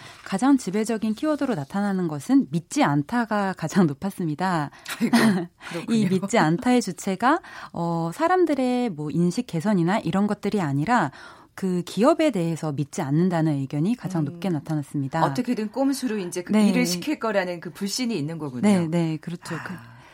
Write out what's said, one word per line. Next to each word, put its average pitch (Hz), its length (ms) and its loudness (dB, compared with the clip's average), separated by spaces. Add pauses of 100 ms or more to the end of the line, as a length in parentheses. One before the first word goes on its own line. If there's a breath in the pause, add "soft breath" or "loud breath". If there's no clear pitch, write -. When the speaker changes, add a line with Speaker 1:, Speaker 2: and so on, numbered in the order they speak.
(260 loud breath)
Speaker 1:
가장 254 320 4
지배적인 214 560 -2
키워드로 285 400 -2
나타나는 190 540 -2
것은 160 420 2
믿지 175 340 -2
않다가 196 720 0
가장 175 320 2
높았습니다. 165 840 -2 (280 loud breath)
Speaker 2:
아이고, 214 160 2
Speaker 1:
<laughs> 202 540 2
Speaker 2:
그렇군요. 170 280 -4
Speaker 1:
이 202 120 2
믿지 190 300 0
않다의 180 420 4
주체가, 233 580 0 (320 loud breath)
어, 170 420 -2
사람들의 277 760 2
뭐 151 220 -6
인식 175 340 0
개선이나 180 540 0
이런 190 260 0
것들이 208 340 -2
아니라 160 520 0 (420 loud breath)
그 180 320 -2
기업에 311 460 2
대해서 165 400 -2
믿지 147 320 -4
않는다는 160 560 2
의견이 147 360 -2
가장 185 280 -4
Speaker 2:
음. - 20 -2
Speaker 1:
높게 175 240 -6
나타났습니다. 151 720 -2
Speaker 2:
어떻게든 220 480 -2
꼼수로 262 460 -2
이제 180 240 -6
그 - 100 -6
Speaker 1:
네. 208 160 6
Speaker 2:
일을 180 200 4
시킬 180 320 -2
거라는 185 400 -2
그 170 100 -10
불신이 208 480 -2
있는 156 220 -4
거군요. 127 220 -6
Speaker 1:
네, 190 260 4
네, 160 300 0
그렇죠. 170 380 -10
Speaker 2:
아. 147 80 -10
Speaker 1:
그, 185 100 -10 (400 loud breath)